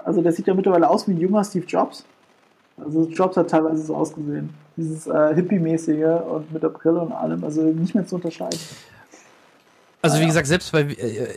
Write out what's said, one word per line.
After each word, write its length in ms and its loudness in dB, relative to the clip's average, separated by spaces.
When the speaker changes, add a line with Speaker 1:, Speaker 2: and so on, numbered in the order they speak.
Speaker 1:
Also 180 0
der 100 4
sieht 140 -6
ja 80 4
mittlerweile 340 4
aus 200 2
wie 40 2
ein 80 0
junger 240 2
Steve 220 -4
Jobs. 380 -4
Also 320 0
Jobs 260 0
hat 140 2
teilweise 340 2
so 120 -6
ausgesehen. 580 -6
Dieses, 320 -6
äh, 260 2
Hippie-mäßige 960 2
und 220 -6
mit 100 -4
der 80 0
Brille 300 0
und 120 -4
allem, 320 -4
also 180 -2
nicht 320 0
mehr 120 0
zu 80 -8
unterscheiden. 460 -8
Speaker 2:
Also 140 4
wie 40 2
Speaker 1:
Naja. 80 4
Speaker 2:
gesagt, 180 2
selbst 260 0
bei, 80 4
äh, 560 -4